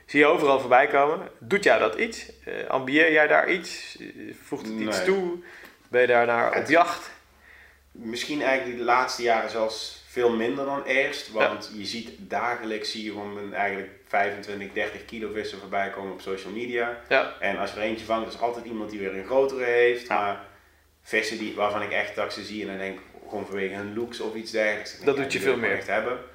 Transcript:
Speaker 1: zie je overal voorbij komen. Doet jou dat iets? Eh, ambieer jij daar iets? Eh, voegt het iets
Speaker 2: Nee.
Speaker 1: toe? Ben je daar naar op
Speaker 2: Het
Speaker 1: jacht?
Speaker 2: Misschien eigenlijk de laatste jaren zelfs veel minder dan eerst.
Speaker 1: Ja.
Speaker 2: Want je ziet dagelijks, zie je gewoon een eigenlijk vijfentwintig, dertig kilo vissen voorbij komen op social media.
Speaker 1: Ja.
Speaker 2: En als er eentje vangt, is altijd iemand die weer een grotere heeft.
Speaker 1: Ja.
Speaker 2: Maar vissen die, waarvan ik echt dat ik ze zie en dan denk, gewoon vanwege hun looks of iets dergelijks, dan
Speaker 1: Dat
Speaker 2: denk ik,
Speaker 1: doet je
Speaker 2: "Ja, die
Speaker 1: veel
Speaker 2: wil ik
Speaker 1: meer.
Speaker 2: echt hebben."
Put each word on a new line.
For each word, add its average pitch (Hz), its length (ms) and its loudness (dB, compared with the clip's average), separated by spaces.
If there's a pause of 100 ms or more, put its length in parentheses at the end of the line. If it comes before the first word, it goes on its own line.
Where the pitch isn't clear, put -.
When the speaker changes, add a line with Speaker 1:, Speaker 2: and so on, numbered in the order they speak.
Speaker 1:
zie 143 140 4
je 147 60 10
overal 147 340 6
voorbij 123 260 6
komen. 147 420 2 (100)
Doet 185 260 0
jou 117 160 8
dat 107 140 2
iets? - 380 -4 (120)
Eh, - 240 -6
ambieer 143 440 4
jij 151 140 6
daar 151 240 6
iets? - 500 -6
Eh, - 60 -14 (360)
voegt 131 240 -8
het 110 120 -6
iets - 180 0
Speaker 2:
Nee. 185 100 0
Speaker 1:
toe? 185 320 0 (500)
Ben 123 120 4
je 127 60 6
daar 120 200 6
naar 117 220 2
op - 60 0
Speaker 2:
Het 113 140 -2
Speaker 1:
jacht? 170 420 4 (840)
Speaker 2:
Misschien 120 500 -6
eigenlijk 123 360 0
de 117 60 -4
laatste 123 380 2
jaren 113 280 2
zelfs - 580 -4
veel 120 280 4
minder 135 280 0
dan 139 200 -4
eerst. 139 420 0
Speaker 1:
Ja. 110 220 2
Speaker 2:
Want - 260 -6
je 101 100 -8
ziet 113 340 -8
dagelijks, 107 720 -4
zie 107 140 -6
je 107 60 -6
gewoon 101 260 -8
een 101 180 -10
eigenlijk 98 360 -2 (160)
vijfentwintig, 101 680 -2
dertig 104 320 -6
kilo 110 280 -10
vissen 104 260 -6
voorbij 98 320 -4
komen 98 220 -8
op 87 80 -12
social 95 320 -8
media. 120 560 -4
Speaker 1:
Ja. - 320 2
Speaker 2:
En 98 180 0
als 98 180 -4
er 104 60 -4
eentje 113 220 -4
vangt, 110 300 -2
is - 60 -10
altijd 120 240 -2
iemand 107 260 -8
die 107 100 -8
weer 95 160 -4
een 95 100 -8
grotere 131 380 2
heeft. 120 420 4
Speaker 1:
Ja. 92 140 2
Speaker 2:
Maar 101 240 -4 (580)
vissen 110 360 -2
die, 104 160 -6
waarvan 104 280 0
ik 101 100 -6
echt 101 220 -2
dat 104 100 -2
ik - 60 -6
ze 107 120 -10
zie 101 200 -8
en 95 60 -8
dan 98 100 -8
denk, 95 200 -8 (300)
gewoon 98 180 -6
vanwege 95 280 -6
hun 101 200 -8
looks 120 260 -8
of 110 140 -6
iets 110 160 -10
dergelijks, 107 460 -2
dan - 100 -4
Speaker 1:
Dat 139 100 4
Speaker 2:
denk 135 100 -2
ik, - 60 -4
Speaker 1:
doet - 100 -2
je - 60 2
Speaker 2:
"Ja, 127 60 6
die - 0 -
Speaker 1:
veel 120 60 -2
Speaker 2:
wil 104 100 0
ik - 0 -
Speaker 1:
meer. 98 80 0 (160)
Speaker 2:
echt 113 100 0
hebben." 123 140 -4 (160)